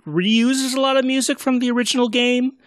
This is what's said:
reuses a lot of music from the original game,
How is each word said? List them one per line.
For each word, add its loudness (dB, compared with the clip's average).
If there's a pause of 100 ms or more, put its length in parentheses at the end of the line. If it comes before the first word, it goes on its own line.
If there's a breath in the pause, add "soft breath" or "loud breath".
reuses 0
a -2
lot 2
of 2
music -2
from 0
the -2
original 0
game, 0 (160 soft breath)